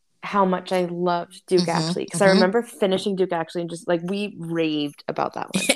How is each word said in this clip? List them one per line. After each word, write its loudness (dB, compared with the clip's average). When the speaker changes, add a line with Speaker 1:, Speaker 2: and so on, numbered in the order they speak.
Speaker 1:
how 2
much -2
I 2
loved -4
Duke 4
Speaker 2:
Mm-hmm, 0
Speaker 1:
Actually, -2
'cause -6
I 6
Speaker 2:
mm-hmm. 8
Speaker 1:
remember 4
finishing -2
Duke 0
Actually -4
and -8
just, -12
like, 0
we -6
raved -4
about -4
that -10
one. 0
Speaker 2:
<laughs> -2